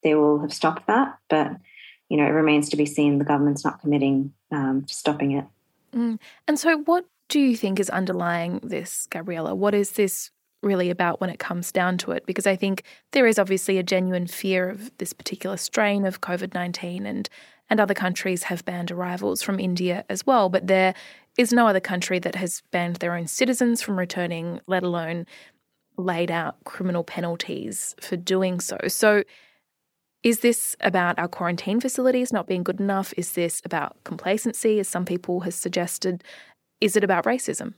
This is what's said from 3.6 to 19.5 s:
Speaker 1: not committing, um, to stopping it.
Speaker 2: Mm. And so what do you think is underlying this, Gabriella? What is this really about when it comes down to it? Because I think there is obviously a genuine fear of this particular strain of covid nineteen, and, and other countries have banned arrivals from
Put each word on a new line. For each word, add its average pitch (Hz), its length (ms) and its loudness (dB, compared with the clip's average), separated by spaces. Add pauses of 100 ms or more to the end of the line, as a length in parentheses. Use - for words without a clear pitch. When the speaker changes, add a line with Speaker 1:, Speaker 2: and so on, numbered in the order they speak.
Speaker 1:
not - 160 -4
committing, 139 540 2 (180)
um, 135 340 -2
to - 80 -14
stopping 147 400 -2
it. 139 120 -2 (500)
Speaker 2:
Mm. 233 240 -2 (280)
And 302 120 0
so 320 200 4
what 339 260 2 (240)
do 294 100 2
you 262 160 4
think 196 240 0
is 190 120 0
underlying 175 720 -2
this, - 480 -8
Gabriella? 170 420 -4
What 202 220 2
is 202 160 2
this - 400 -2 (320)
really 185 260 2
about 175 320 0
when 185 80 -2
it - 100 -10
comes 175 320 -6
down 180 280 2
to - 120 -6
it? 170 140 -4
Because 190 220 -2
I 196 80 4
think 190 280 -2 (280)
there 254 160 6
is 220 100 6
obviously 190 400 2
a 185 60 0
genuine 185 440 0
fear 185 400 0
of 202 300 -10
this 180 160 -8
particular - 440 -8
strain 202 480 0
of 190 160 -4
covid 185 320 -4
nineteen, 180 520 -6
and, 202 240 -6 (400)
and 220 100 4
other 202 140 4
countries 185 500 -2
have 175 220 -6
banned 175 260 -6
arrivals 180 500 -4
from 196 160 -2